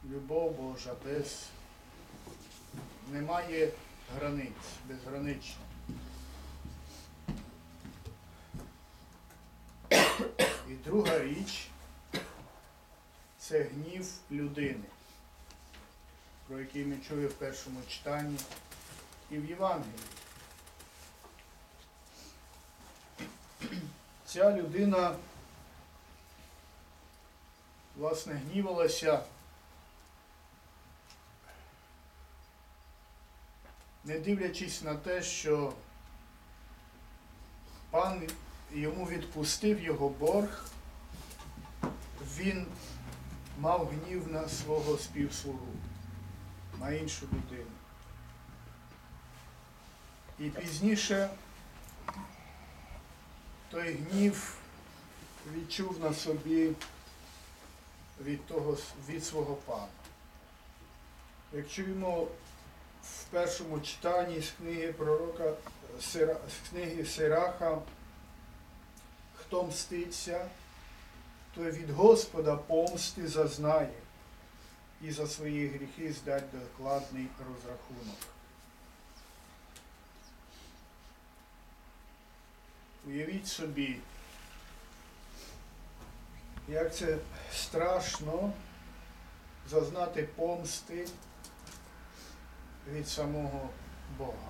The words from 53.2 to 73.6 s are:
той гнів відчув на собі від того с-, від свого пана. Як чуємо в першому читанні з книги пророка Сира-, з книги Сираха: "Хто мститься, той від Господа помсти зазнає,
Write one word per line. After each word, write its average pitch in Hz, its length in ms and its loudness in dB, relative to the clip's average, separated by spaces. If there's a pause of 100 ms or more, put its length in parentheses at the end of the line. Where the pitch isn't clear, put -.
той 165 240 -2
гнів 190 600 6 (960)
відчув 170 460 -2
на 156 140 4
собі 156 580 6 (1500)
від 143 260 -2
того 151 260 2
с-, - 220 -2 (140)
від 160 160 -2
свого 147 300 0
пана. 107 340 -4 (1600)
Як 143 180 -4
чуємо 185 560 2 (760)
в - 280 -12
першому 170 500 2
читанні 175 600 4
з 151 100 -2
книги 165 420 0
пророка 156 600 4 (480)
Сира-, 160 480 4
з - 200 -8
книги 165 360 -2
Сираха: 165 760 6 (1600)
"Хто 180 280 2
мститься, 175 840 -2 (1080)
той 170 160 2
від 156 200 -2
Господа 156 640 8
помсти 165 720 2
зазнає, 151 640 4 (1080)